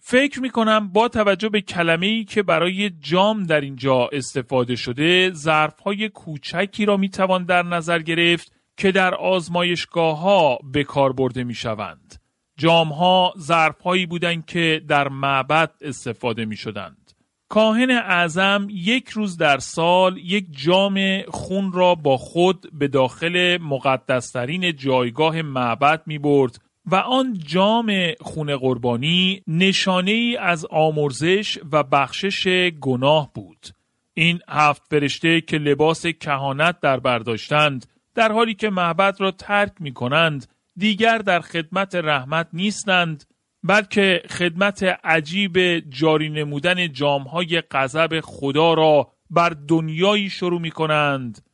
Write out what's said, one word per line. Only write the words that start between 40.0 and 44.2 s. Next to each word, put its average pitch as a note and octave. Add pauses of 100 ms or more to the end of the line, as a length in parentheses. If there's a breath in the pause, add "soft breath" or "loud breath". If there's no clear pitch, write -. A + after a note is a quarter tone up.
دیگر A3
در F#3+
خدمت F#3
رحمت D#3
نیستند، F3+ (380)
بلکه G3